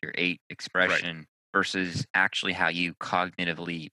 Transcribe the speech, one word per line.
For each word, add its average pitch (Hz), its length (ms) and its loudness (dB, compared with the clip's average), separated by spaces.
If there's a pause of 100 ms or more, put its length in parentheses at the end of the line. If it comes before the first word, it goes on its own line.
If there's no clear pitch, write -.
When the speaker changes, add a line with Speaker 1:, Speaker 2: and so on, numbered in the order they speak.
Speaker 1:
your 76 160 -8
eight 87 200 0 (120)
Speaker 2:
Right. - 20 -12
Speaker 1:
expression 85 760 0 (280)
versus 92 580 0
actually 95 400 2
how 87 160 2
you 87 260 0
cognitively 85 1000 -2